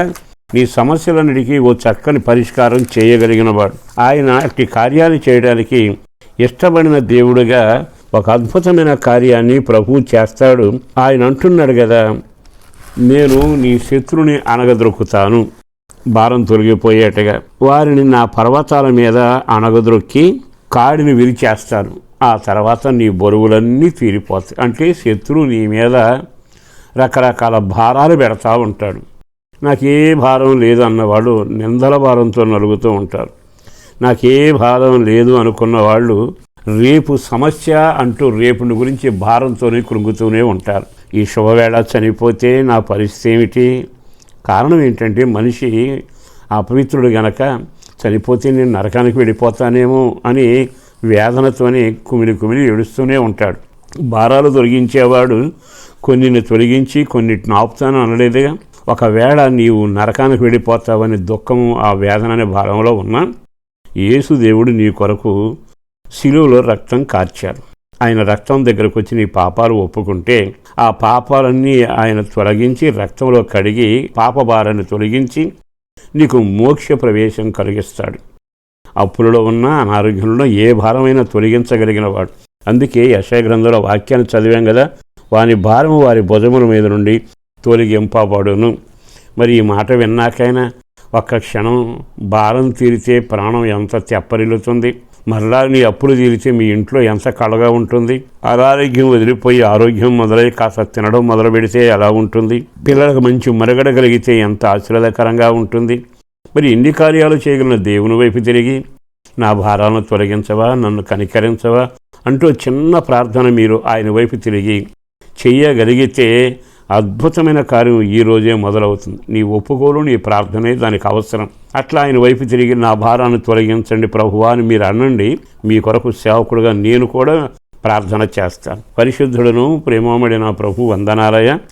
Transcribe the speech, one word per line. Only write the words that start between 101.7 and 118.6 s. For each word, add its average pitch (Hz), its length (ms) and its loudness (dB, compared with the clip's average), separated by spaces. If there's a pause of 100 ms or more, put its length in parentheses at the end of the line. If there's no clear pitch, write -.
ఎలా 104 220 2
ఉంటుంది. 110 580 -2 (200)
పిల్లలకు 139 320 2
మంచి 123 320 0
మనుగడ 123 440 0
కలిగితే 120 440 2
ఎంత 104 260 -2
ఆశీర్వాదకరంగా 113 840 0
ఉంటుంది. 117 540 -4 (500)
మరి 147 160 2
ఎన్ని 123 200 2
కార్యాలు 156 440 2
చేయగలిగిన 131 400 0
దేవుని 104 420 0
వైపు 120 220 2
తిరిగి, 120 460 -2 (540)
"నా 107 140 0
భారాలను 104 480 0
తొలగించవా, 107 720 -2
నన్ను 107 300 -2
కనికరించవా?" 113 880 -2 (380)
అంటూ 139 240 0
చిన్న 147 480 -2
ప్రార్థన 123 500 0
మీరు 113 360 2
ఆయన 113 240 -2
వైపు 117 260 -2
తిరిగి 104 520 -4 (600)
చెయ్యగలిగితే 127 1120 2 (320)
అద్భుతమైన 143 720 0
కార్యం 120 400 2
ఈ 104 200 0
రోజే 113 320 2
మొదలవుతుంది. 101 640 -4 (100)